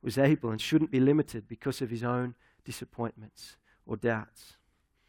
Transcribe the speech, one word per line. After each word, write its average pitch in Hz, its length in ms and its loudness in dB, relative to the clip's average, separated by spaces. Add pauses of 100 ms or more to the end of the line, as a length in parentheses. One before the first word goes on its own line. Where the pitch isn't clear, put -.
was 110 160 -6
able 139 320 4
and 110 100 -4
shouldn't 156 320 2
be 131 80 2
limited 135 480 2
because 127 340 -6
of 120 80 -4
his 117 140 -6
own 123 320 -2 (300)
disappointments - 880 -10 (300)
or 110 100 -8
doubts. 110 640 -4 (520)